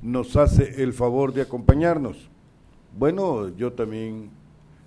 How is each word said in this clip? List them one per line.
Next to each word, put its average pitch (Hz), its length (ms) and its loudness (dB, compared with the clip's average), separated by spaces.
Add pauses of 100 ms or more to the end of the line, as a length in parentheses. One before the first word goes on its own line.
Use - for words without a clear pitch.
nos 123 360 -2
hace 139 460 4
el 127 100 0
favor 123 400 0
de 139 80 -2
acompañarnos. 135 880 0 (680)
Bueno, 147 600 0
yo 120 160 -4
también 110 560 -8 (580)